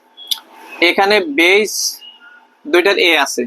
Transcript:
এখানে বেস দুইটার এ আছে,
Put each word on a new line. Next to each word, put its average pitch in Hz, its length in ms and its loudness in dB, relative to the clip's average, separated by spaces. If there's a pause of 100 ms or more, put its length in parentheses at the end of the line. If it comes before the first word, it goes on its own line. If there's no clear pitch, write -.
(800)
এখানে 196 380 2
বেস 180 800 0 (680)
দুইটার 185 300 2
এ 170 200 2
আছে, 143 300 -2